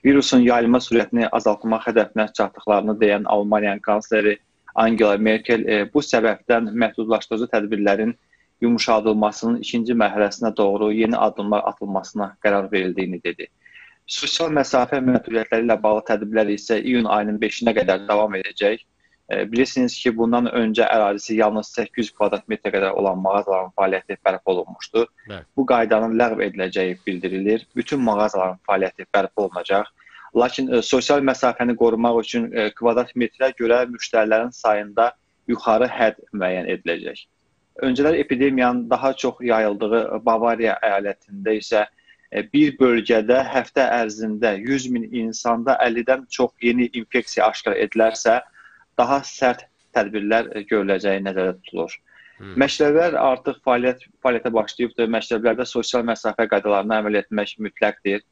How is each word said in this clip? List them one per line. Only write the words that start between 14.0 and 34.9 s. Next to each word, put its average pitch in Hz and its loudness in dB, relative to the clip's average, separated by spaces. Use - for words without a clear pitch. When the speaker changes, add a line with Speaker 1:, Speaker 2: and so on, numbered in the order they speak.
Speaker 1:
Sosial 156 -4
məsafə 139 0
məhdudiyyətləri 117 0
ilə 110 2
bağlı 107 2
tədbirlər 107 0
isə 104 -2
iyun 120 0
ayının 107 0
beşinə 110 0
qədər 98 2
davam 104 0
edəcək. 104 -2
E, 101 -2
bilirsiniz 127 0
ki, 120 0
bundan 117 2
öncə 110 0
ərazisi 104 0
yalnız 107 0
səkkiz 113 -6
yüz - -18
kvadrat 101 -2
metrə 107 -4
qədər 98 0
olan 98 0
mağazaların 95 -2
fəaliyyəti 95 -2
bərpa 95 0
olunmuşdu. 110 -4
Speaker 2:
Bəli. 92 -14
Speaker 1:
Bu 135 0
qaydanın 113 2
ləğv 113 2
ediləcəyi 92 -4
bildirilir. 95 -2
Bütün 135 -4
mağazaların 104 0
fəaliyyəti 95 -2
bərpa 101 0
olunacaq. 95 -2
Lakin, 127 0
e, 117 2
sosial 139 2
məsafəni 123 0
qorumaq 117 2
üçün, 120 -4
e, 107 -2
kvadrat 120 0
metrə 123 -2
görə 120 2
müştərilərin 113 0
sayında 104 0